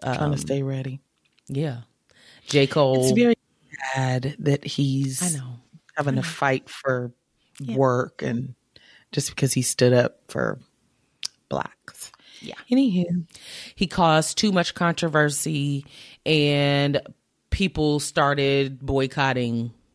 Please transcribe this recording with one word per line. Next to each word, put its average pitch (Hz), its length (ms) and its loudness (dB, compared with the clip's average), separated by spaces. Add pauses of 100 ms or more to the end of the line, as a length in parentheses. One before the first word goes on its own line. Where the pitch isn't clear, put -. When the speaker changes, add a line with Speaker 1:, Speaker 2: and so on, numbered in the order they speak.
Speaker 1:
Trying 127 140 -2
to 151 80 -2
Speaker 2:
um, 147 120 0
Speaker 1:
stay 139 260 -2
ready. 135 360 -6 (480)
Speaker 2:
yeah. 135 360 -4 (640)
J. 139 200 4
Cole. 135 380 2
Speaker 1:
It's 131 120 4
very 240 180 6 (580)
sad 131 460 0
that 143 260 0
he's 135 560 -2
Speaker 2:
I 165 180 -2
know. 127 140 -12 (420)
Speaker 1:
having 143 200 0
Speaker 2:
I - 60 0
Speaker 1:
to 175 60 -6
Speaker 2:
know. 165 60 -8
Speaker 1:
fight 135 360 -2
for 123 440 -4 (480)
Speaker 2:
Yeah. 127 160 -4
Speaker 1:
work 127 440 2
and 127 340 -4 (580)
just - 160 -2
because - 240 0
he 131 80 0
stood 123 320 4
up 123 340 2
for 58 320 -4 (880)
blacks. - 640 -10 (300)
Speaker 2:
Yeah. - 140 -14 (140)
Speaker 1:
Anywho. 180 560 0 (500)
Speaker 2:
He 190 120 -2
caused 160 500 2
too 214 140 2
much 180 220 0
controversy, 151 1120 0 (400)
and 143 720 2 (520)
people 151 500 0
started 139 800 0
boycotting 131 920 0 (240)